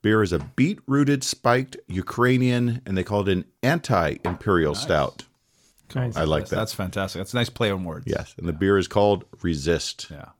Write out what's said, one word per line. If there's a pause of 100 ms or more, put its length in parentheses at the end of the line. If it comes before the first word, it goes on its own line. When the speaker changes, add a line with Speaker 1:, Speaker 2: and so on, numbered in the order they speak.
Speaker 1:
Beer
is
a
beet-rooted
spiked (100)
Ukrainian,
and
they
call
it
an (160)
anti-imperial
Speaker 2:
Nice.
Speaker 1:
stout. (720)
Speaker 3:
Nice.
Speaker 1:
I
like
Speaker 2:
That's,
Speaker 1:
that.
Speaker 2:
that's
fantastic.
That's
a
nice
play
on
words.
Speaker 1:
Yes,
and
the
beer
is
called (180)
Resist.
Speaker 2:
Yeah. (140)